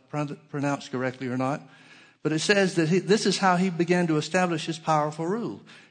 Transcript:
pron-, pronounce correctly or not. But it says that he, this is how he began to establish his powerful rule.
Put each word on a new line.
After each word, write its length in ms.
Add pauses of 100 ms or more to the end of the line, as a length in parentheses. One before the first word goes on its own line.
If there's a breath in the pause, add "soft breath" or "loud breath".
pron-, 300 (100)
pronounce 380
correctly 400
or 100
not. 240 (640 loud breath)
But 80
it 80
says 360
that 140
he, 100
this 260
is 140
how 160
he 140
began 380
to 100
establish 480
his 120
powerful 480
rule. 360 (300 loud breath)